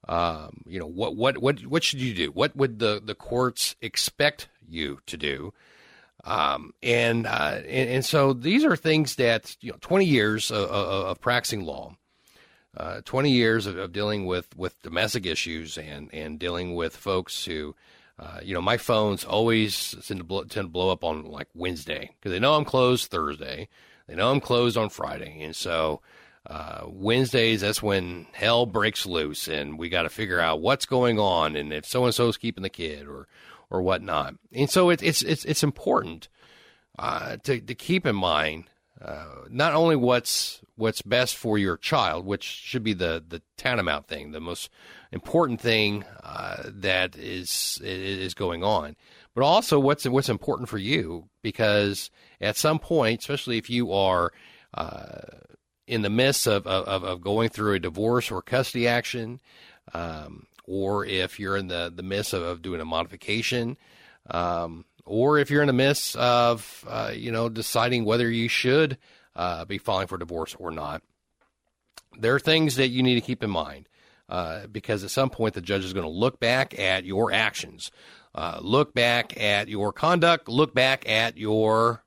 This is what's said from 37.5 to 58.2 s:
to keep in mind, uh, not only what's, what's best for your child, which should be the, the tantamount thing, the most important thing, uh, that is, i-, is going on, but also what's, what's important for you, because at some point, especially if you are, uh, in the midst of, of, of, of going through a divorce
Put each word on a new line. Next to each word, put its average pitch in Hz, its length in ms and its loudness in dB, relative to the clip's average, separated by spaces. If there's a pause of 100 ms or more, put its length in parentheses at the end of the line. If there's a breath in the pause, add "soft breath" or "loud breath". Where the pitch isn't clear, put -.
to 110 160 -10
keep 185 300 0
in 117 100 2
mind, 78 540 0 (320)
uh, 76 240 -12 (240)
not 143 240 2
only 160 240 6
what's, - 640 2 (160)
what's 110 240 0
best 123 340 2
for 107 220 0
your 95 180 2
child, 95 500 0
which 98 180 -4
should - 400 -6
be 107 100 0
the, 85 340 0
the 85 140 -12 (160)
tantamount 92 500 0
thing, 73 240 -10
the 78 80 -10
most 85 300 -8 (420 loud breath)
important 127 480 0
thing, 107 460 2 (180)
uh, - 420 -10
that 92 520 0
is, 92 640 -6
i-, - 40 -8
is 95 460 -6
going 87 300 -4
on, 82 320 0 (400 soft breath)
but 123 80 2
also 160 340 4
what's, 139 280 4
what's 135 240 2
important 120 400 -2
for 110 80 -6
you, 95 500 -4 (140)
because 104 680 2 (300 soft breath)
at 104 160 -2
some 156 240 2
point, 120 400 2
especially 131 380 -4
if 110 120 -6
you 120 220 0
are, 92 400 4 (440 loud breath)
uh, - 440 -10 (680)
in 113 160 0
the 101 60 0
midst 123 380 4
of, 101 200 2
of, 95 180 0
of, 95 180 -2
of 90 180 -6
going 107 280 2
through 104 240 0
a 95 60 2
divorce 104 500 0